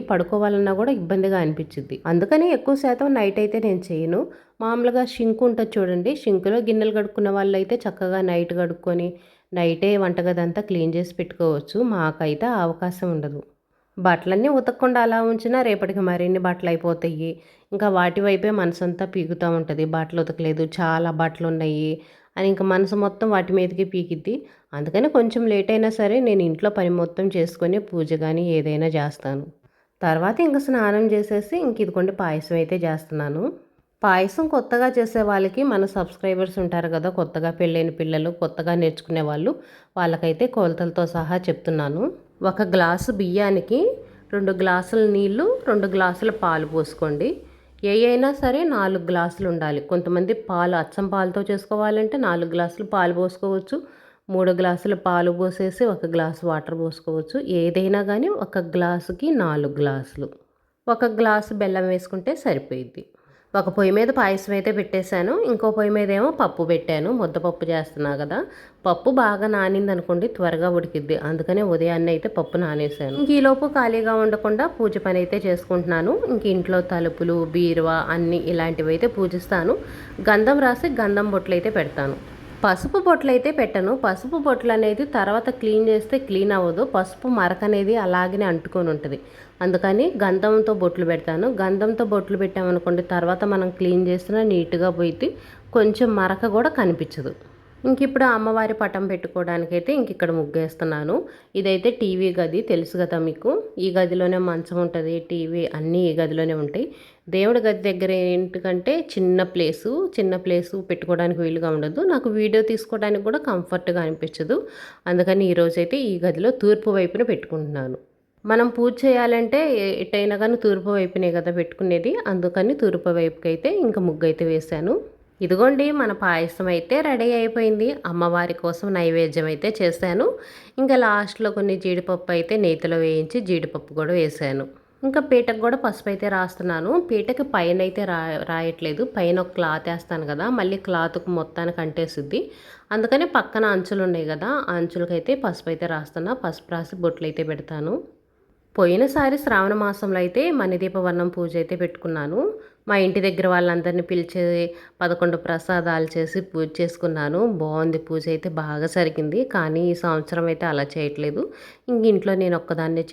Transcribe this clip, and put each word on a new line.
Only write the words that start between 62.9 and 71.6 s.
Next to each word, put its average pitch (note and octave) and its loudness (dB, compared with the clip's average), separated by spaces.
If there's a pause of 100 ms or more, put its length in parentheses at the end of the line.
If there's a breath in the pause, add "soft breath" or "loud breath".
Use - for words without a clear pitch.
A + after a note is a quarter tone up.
ఒక F#3+ 0
పొయ్యి F#3+ 2
మీద A3 4
పాయసం G3 0
అయితే G3 0
పెట్టేశాను, F#3+ -2 (160)
ఇంకో A3 0
పొయ్యి G#3 2
మీద G#3 2
ఏమో G#3 2 (100)
పప్పు F3 0
పెట్టాను. E3 0 (100)
ముద్దపప్పు E3+ -4
చేస్తున్నా D#3 -2
కదా, D3 -4 (440 loud breath)
పప్పు F3+ 0 (100)
బాగా G#3 2
నానిందనుకోండి G3 0
త్వరగా E3+ 0
ఉడికిద్ది, D#3 -2 (140)
అందుకనే D#3+ 0